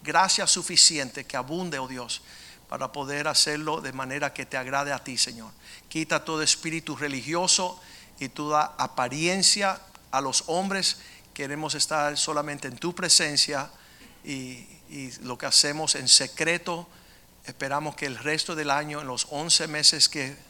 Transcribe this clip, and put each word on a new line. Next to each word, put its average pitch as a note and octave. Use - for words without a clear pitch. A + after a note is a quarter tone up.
gracia F3+
suficiente, C#3+
que -
abunde, D3+
oh C3
Dios, B2+
para C3+
poder C#3+
hacerlo D3+
de C3
manera C3+
que C3+
te -
agrade C#3
a C3
ti, B2
Señor. A2+
Quita D#3+
todo D#3
espíritu D#3
religioso D#3
y C3+
toda D3+
apariencia E3+
a C3
los C3+
hombres. F#3+
Queremos D3
estar D3
solamente D3
en B2
tu E3+
presencia D3
y, B2+
y C3+
lo B2
que C#3+
hacemos D3
en C3+
secreto. E3
Esperamos C#3+
que D3
el B2+
resto D3+
del D3+
año, D3
en C#3+
los B2
once D#3+
meses D3+
que C#3